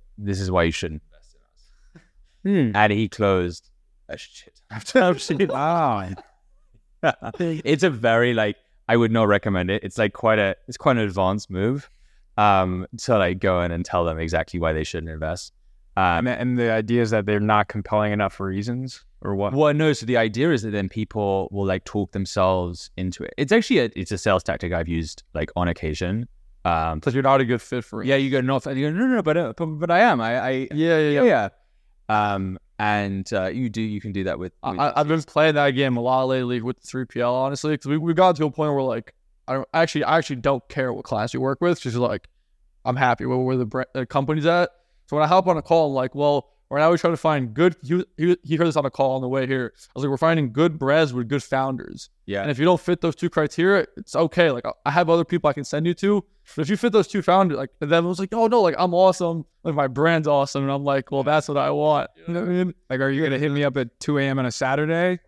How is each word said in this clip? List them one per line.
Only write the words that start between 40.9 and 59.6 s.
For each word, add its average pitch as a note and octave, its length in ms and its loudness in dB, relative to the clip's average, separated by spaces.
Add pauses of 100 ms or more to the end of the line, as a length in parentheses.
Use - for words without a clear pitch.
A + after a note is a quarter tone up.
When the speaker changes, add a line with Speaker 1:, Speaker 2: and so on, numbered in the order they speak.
Speaker 3:
what G#2 140 -10
class A2 280 -4
you B2+ 80 -4
work C3+ 200 -2
with. F3 180 2
She's A#2 160 -6
like, A#2+ 340 -2 (540)
"I'm B2+ 120 -2
happy B2 300 0
where, B2+ 120 -2
where B2+ 200 0
the B2 80 0
br-, B2+ 180 -6 (100)
the C3 120 -4
company's D3 400 -2
at." F3 260 2 (360)
So C#3+ 100 -4
when D#3 60 2
I D3+ 40 2
hop F3+ 200 4
on E3+ 100 2
a D3 40 -4
call, E3 280 2
I'm C#3 40 -4
like, C3 220 -4
"Well, C#3+ 340 0 (200)
right C#3 100 -2
now D#3+ 100 6
we're E3+ 80 4
trying E3+ 160 2
to D#3 40 -4
find C3+ 360 -2
good," E3 300 4
he, E3+ 200 -2 (140)
he, F3 260 2
he D#3 120 -2
heard E3 120 2
this D#3 100 0
on C#3+ 80 0
a B2+ 60 -2
call C3 240 0
on C3+ 60 -4
the B2+ 80 -6
way C3 160 -2
here. B2+ 300 -4
I - 40 -20 (160)
was C3 80 -8
like, C#3+ 60 0
"We're C3+ 80 -2
finding D#3+ 360 2
good D#3+ 260 2
brands C#3+ 340 2
with B2 140 -4
good C3 160 -2
founders. - 680 -6 (160)
Speaker 1:
Yeah. G2 160 -4
Speaker 3:
And C#3+ 80 -2
if B2+ 80 -2
you D3 80 2
don't F3+ 140 4
fit F3 220 -2
those E3 140 0
two E3+ 140 -4
criteria, E3+ 560 2 (120)
it's - 180 -10
okay. E3 360 2
Like, A#2+ 140 -4
I, - 60 -6 (140)
I C#3 60 -2
have E3 180 2
other E3+ 160 4
people E3 240 0
I C#3 40 0
can C#3+ 120 -8
send D3+ 200 -4
you E3+ 100 0
to. G3+ 300 0 (300)
But D#3+ 80 -2
if C#3+ 60 -6
you G#3 80 2
fit A#3+ 160 0
those G#3 140 4
two G3+ 140 -4
founders," F3+ 360 2
like, B2+ 120 -8 (120)
and D3+ 100 -4
then E3+ 140 4
I - 20 -2
was F3+ 120 -4
like, F#3+ 140 -4
"Oh, A3+ 140 2
no, A3+ 140 4
like, E3+ 160 2
I'm F3 160 0
awesome. F3 520 2 (180)